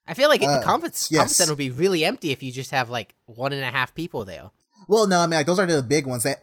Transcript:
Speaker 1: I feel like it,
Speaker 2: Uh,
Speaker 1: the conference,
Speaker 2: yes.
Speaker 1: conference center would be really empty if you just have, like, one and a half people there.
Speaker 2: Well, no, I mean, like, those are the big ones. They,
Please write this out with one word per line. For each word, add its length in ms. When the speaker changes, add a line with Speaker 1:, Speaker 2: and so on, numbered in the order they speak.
Speaker 1:
I 80
feel 160
like 100
it, 60
Speaker 2:
Uh, 140
Speaker 1:
the 40
conference, 460
Speaker 2:
yes. 80
Speaker 1:
conference 180
center 160
would 60
be 120
really 360
empty 240
if 120
you 100
just 180
have, 180
like, 260
one 260
and 100
a 80
half 240
people 300
there. 260
Speaker 2:
Well, 180
no, 140
I 60
mean, 100
like, 100
those 120
are 80
the 160
big 240
ones. 180
They, 180